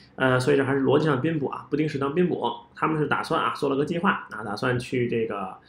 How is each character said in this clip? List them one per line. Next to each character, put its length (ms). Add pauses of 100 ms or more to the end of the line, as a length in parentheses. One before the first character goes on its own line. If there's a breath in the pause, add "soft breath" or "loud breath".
(160 soft breath)
呃， 220
所 140
以 60
这 40
还 120
是 60
逻 180
辑 80
上 160
宾 160
补 80
啊， 240
不 60
定 120
式 80
当 180
宾 140
补， 240 (240)
他 100
们 140
是 60
打 160
算 200
啊， 140
做 140
了 60
个 100
计 120
划 320
啊， 140
打 100
算 240
去 300
这 160
个， 300 (140 soft breath)